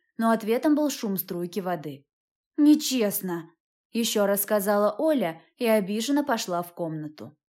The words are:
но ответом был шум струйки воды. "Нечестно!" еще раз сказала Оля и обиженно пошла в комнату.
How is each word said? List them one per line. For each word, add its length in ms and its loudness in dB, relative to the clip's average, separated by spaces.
но 140 2
ответом 440 2
был 140 2
шум 280 -4
струйки 420 -6
воды. 460 -8
"Нечестно!" 960 2
еще 360 0
раз 160 0
сказала 540 2
Оля 440 0
и 80 -4
обиженно 580 0
пошла 380 -2
в 120 -10
комнату. 640 -10